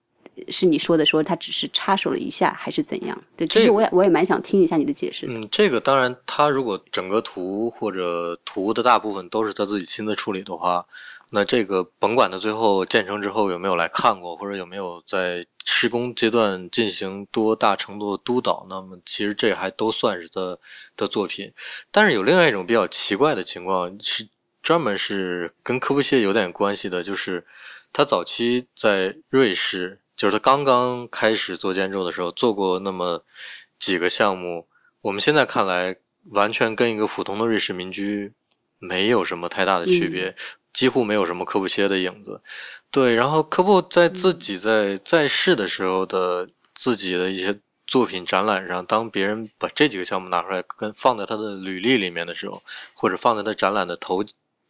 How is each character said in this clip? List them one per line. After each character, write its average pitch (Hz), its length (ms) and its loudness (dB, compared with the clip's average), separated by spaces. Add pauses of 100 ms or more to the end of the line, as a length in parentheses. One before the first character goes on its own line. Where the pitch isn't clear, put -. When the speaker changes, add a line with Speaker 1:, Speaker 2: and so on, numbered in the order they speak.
(480)
Speaker 1:
是 - 160 0
你 160 140 4
说 165 180 2
的 156 80 2
说 156 180 4
他 165 140 -2
只 - 160 -8
是 - 200 -4
插 - 220 0
手 - 160 0
了 - 80 -2
一 - 120 -6
下 - 280 0
还 - 120 -8
是 - 120 -2
怎 - 220 -6
样。 - 180 -10 (140)
对， 170 100 -2
其 214 140 4
实 226 100 8
我 208 120 4
也， 214 40 4
Speaker 2:
这 - 40 -2
个 180 80 2
Speaker 1:
我 185 40 6
也 202 60 6
蛮 165 160 6
想 175 160 2
听 196 220 4
一 165 40 8
下 165 120 0
你 139 80 2
的 143 80 -2
解 - 180 -6
释。 - 160 -10
Speaker 2:
嗯， 113 220 -8
这 208 180 4
个 123 120 2
当 139 180 4
然 127 260 2
他 147 240 2
如 135 160 0
果 101 260 -4
整 92 200 -4
个 107 100 2
图 101 500 -4
或 107 220 -6
者 87 540 -4
图 101 260 -2
的 113 100 0
大 117 160 6
部 107 140 -4
分 92 160 -10
都 110 160 -2
是 101 80 -4
他 104 140 -2
自 104 120 -4
己 90 60 -4
亲 107 220 -6
自 107 80 -2
处 - 180 -4
理 95 100 -6
的 92 140 -10
话， 87 300 0 (440)
那 104 140 2
这 117 200 2
个 92 200 0
甭 104 300 -2
管 113 160 4
他 92 80 -8
最 107 140 -2
后 101 340 2
建 107 200 2
成 101 140 -6
之 101 80 -4
后 101 220 0
有 87 80 -2
没 92 100 -2
有 92 80 2
来 85 120 0
看 107 320 2
过， 87 160 -12
或 101 120 -8
者 101 80 -6
有 92 80 -8
没 87 120 -14
有 87 300 -10
在 90 380 -4 (200)
施 - 240 0
工 120 260 -2
阶 113 160 2
段 98 400 0
进 110 200 0
行 98 360 -8
多 110 300 0
大 104 200 2
程 101 220 -10
度 104 180 -4
的 - 60 -20
督 123 180 0
导， 92 300 -2
那 95 100 -10
么 92 240 -18
其 - 220 -6
实 107 80 -4
这 107 180 0
还 95 180 -4
都 110 200 -2
算 101 320 -2
是 82 60 -18
他 90 280 -6 (400)
的 101 120 -2
作 101 180 -2
品。 - 260 -12 (380)
但 208 160 4
是 160 80 4
有 98 80 2
另 143 140 6
外 170 120 6
一 127 40 4
种 95 140 -4
比 95 60 0
较 104 140 4
奇 - 300 -2
怪 139 180 2
的 95 80 -4
情 87 220 -10
况， 92 360 -2
是 - 280 -6 (340)
专 170 180 2
门 104 180 -2
是 90 540 -4 (120)
跟 123 160 -2
柯 - 140 -2
布 143 80 2
西 139 140 2
耶 120 60 6
有 98 100 2
点 98 200 0
关 101 240 0
系 101 120 -8
的， 90 140 -4
就 95 140 -6
是 90 280 -6 (480)
他 - 120 2
早 95 180 2
期 123 440 -2 (100)
在 98 400 0 (120)
瑞 123 280 4
士， 92 420 -4 (180)
就 104 120 2
是 95 40 4
他 107 60 0
刚 135 240 4
刚 123 460 2
开 110 260 2
始 95 220 -4
做 95 180 -4
建 95 160 -2
筑 95 140 -4
的 87 80 -4
时 92 80 -8
候， 87 100 -2
做 113 240 0
过 95 240 0
那 98 140 -4
么 90 320 -4 (560)
几 92 180 0
个 87 100 2
项 98 300 2
目， 87 300 -8 (320)
我 110 100 -4
们 101 100 -4
现 151 140 2
在 143 100 6
看 110 220 -2
来 92 300 -2 (340)
完 104 220 2
全 113 240 0
跟 117 160 2
一 107 40 -4
个 107 120 0
普 - 160 -6
通 101 160 -6
的 113 60 0
瑞 110 120 2
士 98 140 -4
民 90 180 -8
居 101 420 -6 (460)
没 92 300 -2
有 110 160 2
什 87 140 -6
么 85 100 -6
太 95 160 -2
大 92 160 2
的 85 60 -4
区 180 220 2
别， 92 200 -4
Speaker 1:
嗯。 92 60 -10 (420)
Speaker 2:
几 131 140 4
乎 123 140 2
没 107 100 0
有 101 100 2
什 87 100 -2
么 90 120 -6
柯 - 120 -2
布 95 80 0
西 98 140 -2
耶 98 80 4
的 98 100 0
影 90 240 -4
子。 101 200 -14 (480)
对， 127 240 6
然 123 160 4
后 156 120 4
柯 - 200 0
布 190 180 6
在 175 300 6
自 185 240 2
己 104 240 -6
在， 104 380 2
Speaker 1:
嗯。 95 100 -10
Speaker 2:
在 156 200 4
世 160 300 2
的 98 120 -2
时 - 140 -4
候 92 220 2
的 90 460 -2 (240)
自 120 220 0
己 95 180 -4
的 90 160 0
一 95 100 -4
些 101 200 -4 (260)
作 123 180 2
品 92 220 -6
展 95 180 0
览 95 240 0
上， 90 160 -6
当 110 240 0
别 98 160 -2
人 107 320 -4
把 90 180 -6
这 151 140 4
几 104 80 -6
个 90 80 -4
项 95 160 -4
目 92 80 -12
拿 87 140 0
出 90 80 -10
来 92 120 -2
跟， - 320 -10
放 127 220 2
在 101 80 -6
他 113 100 -6
的 107 200 -6
履 95 260 -8
历 123 160 2
里 95 140 -2
面 85 160 -6
的 85 80 -10
时 - 160 -10
候， - 120 -14 (300)
或 - 160 -2
者 92 80 0
放 113 220 2
在 101 40 -4
他 104 120 -2
展 98 180 0
览 98 160 -2
的 87 80 -6
头， 92 260 -2 (480)